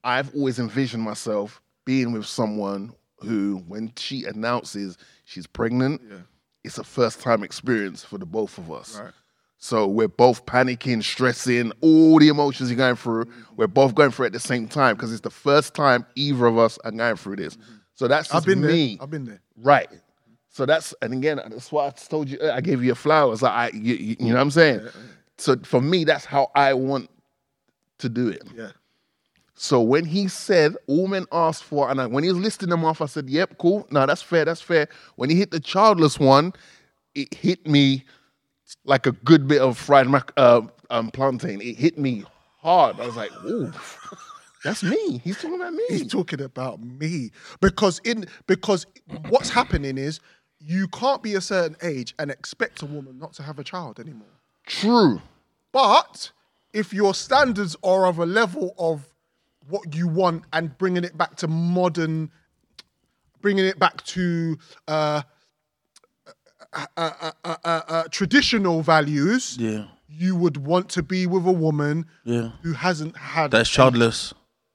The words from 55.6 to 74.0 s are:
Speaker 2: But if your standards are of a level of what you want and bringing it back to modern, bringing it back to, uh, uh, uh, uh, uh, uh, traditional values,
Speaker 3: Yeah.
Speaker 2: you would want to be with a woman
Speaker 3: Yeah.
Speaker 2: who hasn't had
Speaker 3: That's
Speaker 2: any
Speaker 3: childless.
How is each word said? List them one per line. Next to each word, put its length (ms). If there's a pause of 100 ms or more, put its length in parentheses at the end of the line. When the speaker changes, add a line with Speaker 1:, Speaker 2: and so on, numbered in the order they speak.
Speaker 2:
But 600 (400)
if 200
your 220
standards 720
are 220
of 120
a 80
level 520
of 280 (600)
what 260
you 120
want 460
and 240
bringing 280
it 120
back 200
to 120
modern, 840 (1120)
bringing 240
it 140
back 260
to, 540 (300)
uh, 340 (1500)
uh, 120 (100)
uh, 340 (140)
uh, 200
uh, 240
uh, 220
traditional 720
values, 760
Speaker 3:
Yeah. 280 (220)
Speaker 2:
you 280
would 220
want 320
to 120
be 240
with 200
a 60
woman 540 (180)
Speaker 3:
Yeah. 260 (120)
Speaker 2:
who 120
hasn't 420
had 360
Speaker 3:
That's 180
Speaker 2:
any 40
Speaker 3:
childless. 600 (400)